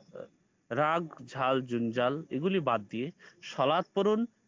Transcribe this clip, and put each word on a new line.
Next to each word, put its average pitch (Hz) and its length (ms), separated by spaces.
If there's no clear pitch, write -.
রাগ, 156 440
ঝাল, 131 360
জঞ্জাল 123 680
এগুলি 185 300
বাদ 117 280
দিয়ে 123 240
সালাত 156 500
পড়ুন, 214 320